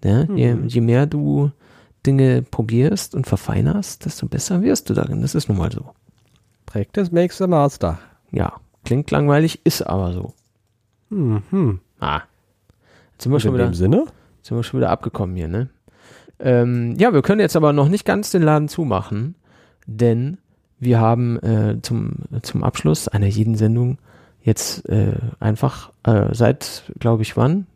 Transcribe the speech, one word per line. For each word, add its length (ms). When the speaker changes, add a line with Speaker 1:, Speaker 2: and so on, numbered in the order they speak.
Speaker 1:
Ne? 320
Je, 180
Speaker 2:
Mhm. 140
Speaker 1:
je 120
mehr 260
du 440
Dinge 360
probierst 720
und 100
verfeinerst, 760
desto 240
besser 340
wirst 280
du 40
darin. 280
Das 120
ist 140
nun 100
mal 140
so. 180
Speaker 2:
Practice 440
makes 280
the 100
master. 500
Speaker 1:
Ja, 220
klingt 260
langweilig, 540
ist 180
aber 300
so. 220
Speaker 2:
Mhm. 720
Speaker 1:
Ah. 220
Jetzt 120
sind 80
wir 40
Speaker 2:
Und 40
Speaker 1:
schon 100
Speaker 2:
in 60
Speaker 1:
wieder, 140
Speaker 2:
dem 40
Sinne? 300
Speaker 1:
sind 140
wir 60
schon 160
wieder 120
abgekommen 440
hier, 140
ne? 200
Ähm, 560
ja, 160
wir 100
können 180
jetzt 160
aber 160
noch 160
nicht 160
ganz 260
den 120
Laden 260
zumachen, 680
denn 520
wir 220
haben, 400
äh, 420
zum, 300
zum 200
Abschluss 460
einer 180
jeden 300
Sendung 420
jetzt, 480
äh, 280
einfach, 500
äh, 280
seit, 520
glaub 200
ich, 160
wann? 400